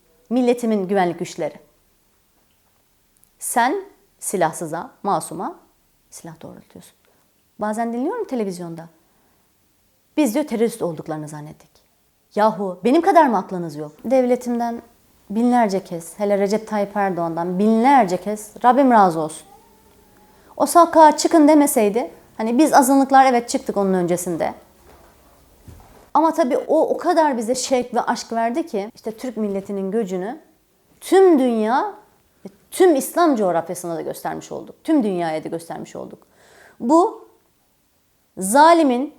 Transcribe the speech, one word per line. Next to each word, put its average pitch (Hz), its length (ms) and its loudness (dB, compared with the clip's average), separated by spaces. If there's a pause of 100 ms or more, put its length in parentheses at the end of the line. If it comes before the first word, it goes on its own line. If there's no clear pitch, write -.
(300)
milletimin 240 580 0
güvenlik 180 320 0
güçleri. 165 400 -10 (1800)
Sen 277 440 -2 (360)
silahsıza, 170 720 -6 (120)
masuma 190 560 -6 (500)
silah 160 320 -20
doğrultuyorsun. - 520 -20 (680)
Bazen 220 340 -6
dinliyorum 370 340 -6
televizyonda. 175 640 -10 (1300)
"Biz," 254 180 0
diyor, 302 120 -2
"terörist 226 340 -4
olduklarını 156 460 -8
zannettik." 151 440 -18 (640)
Yahu 202 480 0
benim 277 180 4
kadar 339 260 6
mı 220 100 0
aklınız 175 380 -8
yok? 151 160 -12 (140)
Devletimden 240 760 -2 (480)
binlerce 226 540 0
kez, 170 360 -14
hele 202 180 0
Recep 208 300 -2
Tayyip 202 300 -4
Erdoğan'dan 175 600 -4
binlerce 226 640 2
kez 214 320 -10 (100)
Rabbim 254 280 4
razı 190 280 4
olsun. - 280 -8 (1120)
O - 80 0
sokağa 320 520 6
çıkın 330 300 4
demeseydi, 285 640 2 (260)
hani 226 200 -2
biz 294 160 4
azınlıklar 269 520 4
evet 240 240 0
çıktık - 280 -4
onun 196 160 0
öncesinde. 175 600 -2 (1600)
Ama 311 200 2
tabii 302 240 0
o, 311 320 0
o - 80 -4
kadar 311 400 0
bize 233 180 -4
şevk 247 380 -4
ve 226 80 -2
aşk - 320 -6
verdi 240 340 -4
ki 208 280 -8
işte 220 220 -12
Türk 247 200 -10
milletinin 196 540 -6
gücünü 208 480 -6 (600)
tüm 359 380 6
dünya, 247 540 0 (760)
tüm 370 240 4
İslam 320 400 0
coğrafyasına 175 600 -2
da 160 60 -8
göstermiş 156 500 -10
olduk. - 320 -14
Tüm 302 200 2
dünyaya 170 400 -4
da 165 40 -10
göstermiş - 480 -12
olduk. - 320 -16 (520)
Bu 330 500 2 (1080)
zalimin 285 800 2